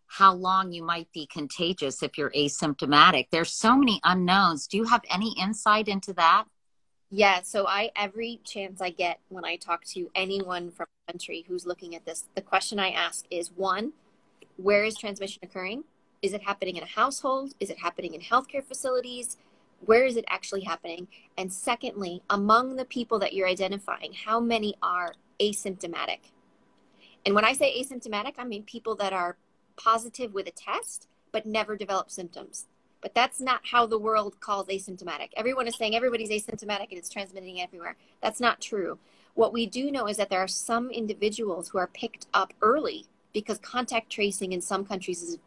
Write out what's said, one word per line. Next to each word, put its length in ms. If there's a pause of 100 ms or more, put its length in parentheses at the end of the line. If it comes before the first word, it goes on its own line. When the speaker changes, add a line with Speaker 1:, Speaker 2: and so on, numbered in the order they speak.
Speaker 1:
how 280
long 380
you 100
might 300
be 140
contagious 760
if 140
you're 140
asymptomatic. 1000
There's 220
so 240
many 280
unknowns. 640
Do 100
you 80
have 260
any 280
insight 500
into 260
that? 300 (640)
Speaker 2:
Yeah, 320
so 240
I, 300
every 480
chance 360
I 100
get 380
when 160
I 120
talk 300
to 280
anyone 560
from 160 (200)
the 60
country 340
who's 200
looking 280
at 100
this, 200 (100)
the 60
question 380
I 120
ask 400
is, 240
one, 380 (640)
where 280
is 120
transmission 460
occurring? 420 (380)
Is 100
it 120
happening 320
in 60
a 40
household? 720
Is 80
it 100
happening 360
in 80
healthcare 420
facilities? 720 (480)
Where 200
is 120
it 120
actually 340
happening? 460 (280)
And 160
secondly, 800
among 460
the 80
people 340
that 160
you're 140
identifying, 680
how 260
many 420
are 320 (240)
asymptomatic? 800 (1040)
And 100
when 100
I 80
say 260
asymptomatic, 600
I 60
mean 180
people 340
that 160
are 240 (400)
positive 560
with 160
a 40
test, 540 (240)
but 140
never 320
develop 340
symptoms. 540 (380)
But 120
that's 240
not 220 (100)
how 140
the 140
world 420
calls 280
asymptomatic. 680
Everyone 320
is 80
saying 180
everybody's 360
asymptomatic 580
and 100
it's 120
transmitting 500
everywhere. 360 (260)
That's 180
not 220
true. 360 (360)
What 180
we 140
do 240
know 180
is 80
that 140
there 100
are 80
some 420
individuals 800
who 80
are 100
picked 460
up 300
early 420 (300)
because 240
contact 500
tracing 440
in 100
some 240
countries 360
is 140 (100)